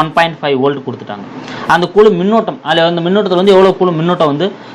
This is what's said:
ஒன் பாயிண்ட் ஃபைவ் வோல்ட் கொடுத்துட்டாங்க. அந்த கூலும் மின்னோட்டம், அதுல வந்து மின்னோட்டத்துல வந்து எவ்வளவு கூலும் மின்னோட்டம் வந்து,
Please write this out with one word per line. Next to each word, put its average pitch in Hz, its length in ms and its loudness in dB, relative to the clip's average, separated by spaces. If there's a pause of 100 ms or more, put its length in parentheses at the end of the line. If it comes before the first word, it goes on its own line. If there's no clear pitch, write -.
ஒன் 156 160 0
பாயிண்ட் 165 240 0
ஃபைவ் 143 220 -2
வோல்ட் 139 240 -2
கொடுத்துட்டாங்க. 104 380 -12 (500)
அந்த 175 100 0 (100)
கூலும் 208 260 4
மின்னோட்டம், 202 380 0 (100)
அதுல 165 200 2
வந்து 170 180 -2
மின்னோட்டத்துல 185 360 0
வந்து 196 140 4
எவ்வளவு 190 240 4
கூலும் 180 200 0
மின்னோட்டம் 170 320 0
வந்து, 160 160 -2 (260)